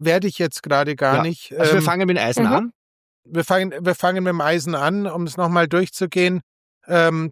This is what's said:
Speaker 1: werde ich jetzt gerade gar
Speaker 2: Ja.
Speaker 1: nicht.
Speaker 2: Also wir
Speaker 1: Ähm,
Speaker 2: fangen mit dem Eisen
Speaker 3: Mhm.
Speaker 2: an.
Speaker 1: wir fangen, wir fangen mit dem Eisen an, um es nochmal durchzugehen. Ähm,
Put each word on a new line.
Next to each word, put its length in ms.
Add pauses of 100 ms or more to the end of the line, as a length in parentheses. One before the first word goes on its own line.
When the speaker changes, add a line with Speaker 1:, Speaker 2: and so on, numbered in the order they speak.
Speaker 1:
werde 260
ich 120
jetzt 260
gerade 320
gar 200
Speaker 2:
Ja. 60
Speaker 1:
nicht. 340
Speaker 2:
Also 180
wir 40
Speaker 1:
Ähm, 60
Speaker 2:
fangen 240
mit 80
dem 80
Eisen 220
Speaker 3:
Mhm. 60
Speaker 2:
an. 200 (580)
Speaker 1:
wir 140
fangen, 300 (100)
wir 100
fangen 300
mit 80
dem 80
Eisen 340
an, 320
um 180
es 120
nochmal 320
durchzugehen. 720 (460)
Ähm, 460